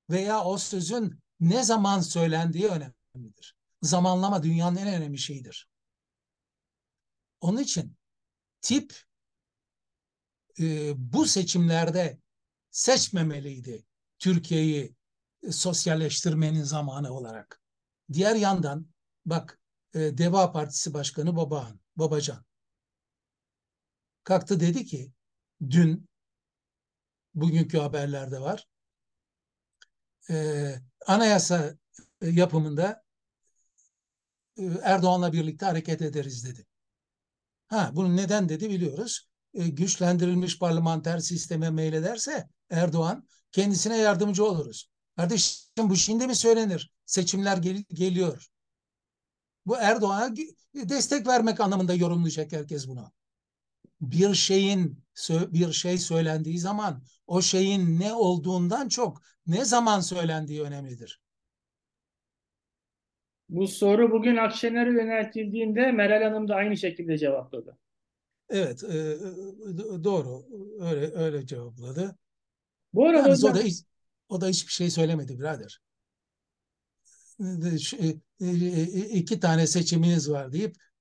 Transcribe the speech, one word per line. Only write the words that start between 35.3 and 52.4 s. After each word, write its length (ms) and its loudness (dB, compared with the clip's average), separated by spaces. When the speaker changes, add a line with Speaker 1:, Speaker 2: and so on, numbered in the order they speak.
Speaker 1:
birlikte 320 -2
hareket 360 -2
ederiz 440 -6
dedi." 200 -14
Ha, 260 0
bunu 220 2
neden 340 2
dedi 200 -4
biliyoruz. 600 -4
E, 140 -2
güçlendirilmiş 920 0
parlamenter 600 0
sisteme 500 -4
meylederse 800 -4
Erdoğan 580 0
kendisine 460 0
yardımcı 480 2
oluruz. 440 -4
Kardeşim 720 0
bu 60 4
şimdi 320 0
mi 80 -2
söylenir? 560 2
Seçimler 520 0
gel-, 360 -2
geliyor. 540 -2
Bu 120 0
Erdoğan'a 500 2
gi-, 600 -10
destek 380 0
vermek 320 4
anlamında 340 2
yorumlayacak 580 0